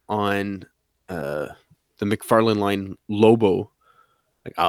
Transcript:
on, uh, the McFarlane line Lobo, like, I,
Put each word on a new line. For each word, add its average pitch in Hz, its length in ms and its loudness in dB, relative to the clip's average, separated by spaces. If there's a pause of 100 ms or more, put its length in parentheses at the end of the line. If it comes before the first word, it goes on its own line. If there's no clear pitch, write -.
on, 101 560 -4 (440)
uh, 73 400 -6 (500)
the 104 80 -4
McFarlane 110 520 0
line 101 380 -4 (120)
Lobo, 104 600 4 (760)
like, - 140 -16
I, 90 100 2